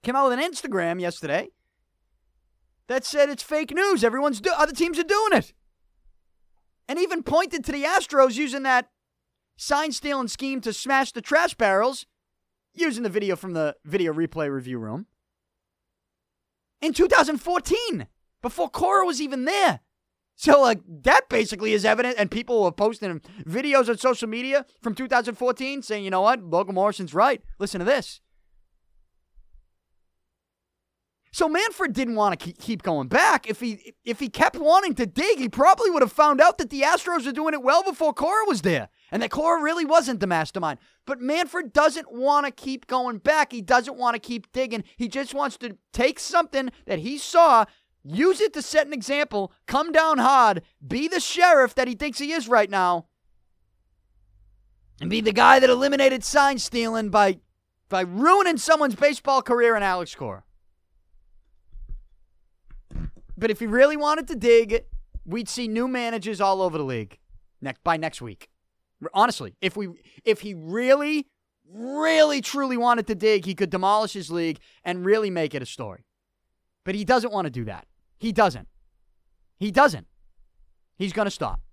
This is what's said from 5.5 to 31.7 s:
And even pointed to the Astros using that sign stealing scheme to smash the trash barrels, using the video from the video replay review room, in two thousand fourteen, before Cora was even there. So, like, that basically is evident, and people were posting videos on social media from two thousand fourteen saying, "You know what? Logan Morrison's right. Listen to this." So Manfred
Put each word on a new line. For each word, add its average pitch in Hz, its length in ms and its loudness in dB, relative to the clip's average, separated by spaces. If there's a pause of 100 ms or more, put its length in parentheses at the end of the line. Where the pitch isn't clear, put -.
And 285 120 -6
even 349 240 -4
pointed 320 420 0
to - 60 -6
the 285 120 -4
Astros 285 520 2
using 269 280 -6
that 254 260 2 (680)
sign 294 340 -2
stealing 269 360 -4
scheme 269 340 -6
to 226 120 -6
smash 269 380 -2
the 233 100 -10
trash 330 320 0
barrels, 220 520 0 (680)
using 277 300 -4
the 214 60 -2
video 196 260 -2
from 185 180 -12
the 151 220 -2 (100)
video 165 280 -2
replay 156 380 -4
review 127 280 -8
room, 113 260 -10 (1800)
in 302 120 -2
two 339 140 2
thousand 302 300 2
fourteen, 359 680 -4 (340)
before 277 280 -6
Cora 381 360 2
was 302 160 -4
even 262 240 -6
there. 349 360 0 (540)
So, 285 240 6
like, 233 200 4 (240)
that 415 260 4
basically 214 440 -2
is 208 120 0
evident, 240 320 2
and 208 140 0
people 233 320 0
were 175 80 2
posting 202 500 -4 (220)
videos 262 440 2
on 233 100 0
social 240 300 0
media 247 380 -2 (160)
from 220 140 -6
two 254 120 -8
thousand 233 280 0
fourteen 262 480 -4
saying, 208 200 -6
"You 190 60 -6
know 185 120 0
what? 226 220 2
Logan 180 320 -2
Morrison's 190 380 -2
right. 233 280 2 (180)
Listen 196 200 -6
to 175 60 -4
this." 254 340 -2 (3250)
So 330 140 0
Manfred 359 460 -2